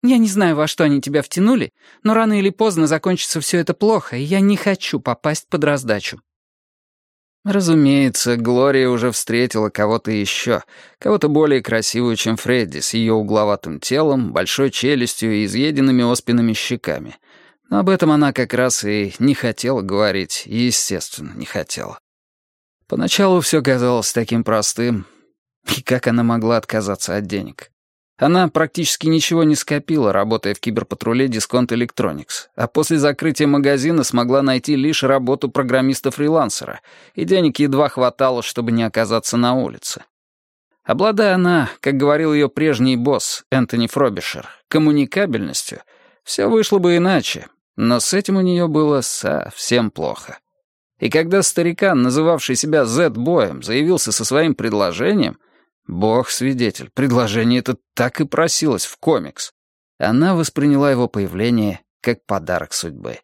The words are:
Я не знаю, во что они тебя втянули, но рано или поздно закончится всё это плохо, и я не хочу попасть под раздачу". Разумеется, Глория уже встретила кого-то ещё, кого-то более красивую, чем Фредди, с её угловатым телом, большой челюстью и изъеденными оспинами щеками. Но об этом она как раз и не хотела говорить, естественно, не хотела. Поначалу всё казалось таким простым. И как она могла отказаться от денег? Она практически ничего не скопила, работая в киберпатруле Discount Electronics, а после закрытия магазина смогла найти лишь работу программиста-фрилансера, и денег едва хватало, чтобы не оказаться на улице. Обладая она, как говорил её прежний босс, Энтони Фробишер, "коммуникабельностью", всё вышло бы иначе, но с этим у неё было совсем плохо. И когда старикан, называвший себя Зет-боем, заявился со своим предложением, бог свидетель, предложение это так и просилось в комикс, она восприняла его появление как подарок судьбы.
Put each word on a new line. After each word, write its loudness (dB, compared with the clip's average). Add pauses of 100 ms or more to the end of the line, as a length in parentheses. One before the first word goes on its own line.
Я 4
не 4
знаю, 2
во 2
что 0
они 2
тебя 0
втянули, 0 (300)
но 2
рано 2
или 2
поздно 2
закончится 0
всё 0
это 0
плохо, 0
и -4
я 0
не 4
хочу -2
попасть -4
под 0
раздачу". -2 (1200)
Разумеется, 2
Глория 2
уже 0
встретила -2
кого-то -2
ещё, -2 (360)
кого-то 2
более 4
красивую, -2
чем -2
Фредди, -2
с -6
её 2
угловатым 0
телом, 0
большой 0
челюстью -2
и 0
изъеденными 2
оспинами 0
щеками. -6 (540)
Но 0
об 2
этом 4
она 4
как -2
раз 0
и -2
не 2
хотела -4
говорить, -2
естественно, -4
не -10
хотела. -10 (840)
Поначалу 2
всё 0
казалось 0
таким -2
простым. -2 (680)
И -10
как -2
она 2
могла 2
отказаться -4
от -4
денег? -8 (480)
Она 4
практически -2
ничего 2
не 4
скопила, 0
работая 0
в -6
киберпатруле -2
Discount 0
Electronics, -4
а -2
после 0
закрытия 0
магазина 2
смогла 0
найти 0
лишь 0
работу 0
программиста-фрилансера, 0 (340)
и -4
денег 2
едва 2
хватало, 0
чтобы -4
не 2
оказаться -2
на 2
улице. -6 (800)
Обладая 0
она, 2 (100)
как -2
говорил 2
её 2
прежний 0
босс, -2
Энтони 0
Фробишер, -4 (180)
"коммуникабельностью", -2 (420)
всё -2
вышло 2
бы 4
иначе, 0 (300)
но 2
с -2
этим 0
у 2
неё 2
было 2
совсем -2
плохо. -8 (580)
И -2
когда 2
старикан, 0
называвший 0
себя 2
Зет-боем, 0
заявился 0
со -2
своим 0
предложением, 0 (500)
бог 0
свидетель, -4
предложение 0
это -4 (180)
так -2
и 0
просилось 0
в -14
комикс, -4 (460)
она 2
восприняла 2
его 0
появление -2 (200)
как -2
подарок -4
судьбы. -10